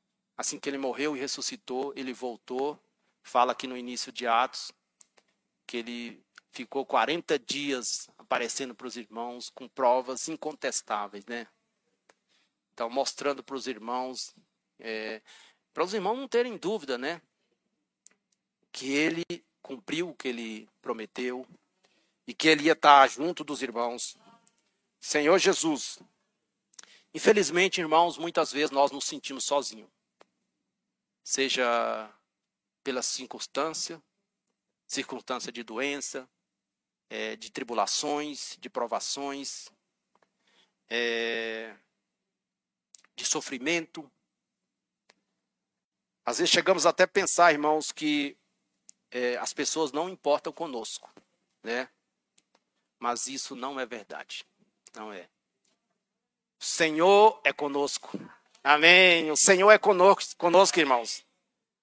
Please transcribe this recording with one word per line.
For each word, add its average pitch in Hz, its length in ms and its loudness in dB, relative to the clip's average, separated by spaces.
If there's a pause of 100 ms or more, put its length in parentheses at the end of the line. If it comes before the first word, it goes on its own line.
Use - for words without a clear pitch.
(360)
assim - 220 -6
que - 100 -8
ele 139 100 -4
morreu 139 380 -4
e 127 40 -6
ressuscitou, 131 760 -6
ele 131 160 -8
voltou. 127 640 -6 (440)
Fala 127 300 2
aqui - 140 -8
no 127 100 -8
início 123 340 -10
de 123 160 -8
Atos, 120 460 0 (920)
que - 100 -8
ele 120 480 -10 (260)
ficou 131 340 -8
quarenta 143 540 0
dias 135 800 -6
aparecendo 123 560 -4
pros 120 220 -14
irmãos 120 520 -12
com 123 200 -18
provas 127 600 0
incontestáveis, 113 960 -6
né? 117 220 -10 (1300)
Então, 117 160 -6
mostrando 135 540 -4
pros 131 220 -10
irmãos, 127 680 -8 (440)
é, 110 440 -10 (500)
pra 156 120 -4
os 185 100 -8
irmãos 220 220 -2
não 269 100 -10
terem 240 300 -2
dúvida, 151 420 -6
né? 160 240 -8 (1500)
Que 131 200 -8
ele 160 320 0 (380)
cumpriu 156 480 -8
o 139 40 -14
que - 140 -8
ele 113 400 -8 (140)
prometeu 123 640 -8 (800)
e 120 80 -12
que - 140 2
ele 151 160 4
ia 160 80 6
estar 143 360 10
junto 151 360 -4
dos 131 180 -8
irmãos. 120 560 -6 (800)
Senhor 151 380 4
Jesus, 165 600 0 (1120)
infelizmente, 185 640 2
irmãos, 165 380 4
muitas 165 340 -2
vezes 147 180 0
nós 139 200 4
nos 139 140 -8
sentimos 139 400 -8
sozinhos. 120 440 -4 (1400)
Seja 117 880 -2 (720)
pela 127 200 -4
circunstância, 156 1000 -8 (840)
circunstância 123 680 -8
de 117 100 -12
doença, 127 640 -8 (800)
é, 110 280 -8
de - 140 -16
tribulações, 143 1080 -4
de - 100 -16
provações, 135 1000 -6 (1200)
é, 113 840 -4 (1400)
de - 100 -10
sofrimento. 151 840 -4 (2250)
Às 120 140 -2
vezes 170 120 2
chegamos 175 360 4
até 175 180 6
a 185 40 2
pensar, 175 440 6
irmãos, 147 400 0
que, 147 440 -2 (760)
é, 123 240 -2
as - 160 -6
pessoas 147 400 -2
não 165 160 -4
importam 147 440 -2
conosco, - 600 -10 (500)
né? 123 260 -6 (1080)
Mas 120 280 -2
isso 135 280 -10
não 131 240 -8
é 131 60 -4
verdade, 107 640 -14 (480)
não 107 180 -12
é. 90 160 -14 (1300)
O - 60 -14
Senhor 185 800 4
é 139 80 2
conosco. 143 580 -4 (540)
Amém. 165 640 8
O 147 60 0
Senhor 196 340 8
é 214 80 12
conosco, 190 580 4
conosco, 175 440 6
irmãos. 127 460 0 (560)